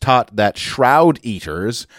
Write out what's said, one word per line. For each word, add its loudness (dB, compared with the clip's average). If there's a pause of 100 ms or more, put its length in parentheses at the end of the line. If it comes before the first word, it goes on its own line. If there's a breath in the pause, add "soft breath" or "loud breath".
taught 0
that 0
shroud 2
eaters -8 (120)